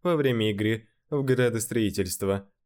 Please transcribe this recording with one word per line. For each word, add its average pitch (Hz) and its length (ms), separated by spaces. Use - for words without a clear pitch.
во 175 140
время 120 340
игры 107 360
в 147 140
градостроительство, 110 1200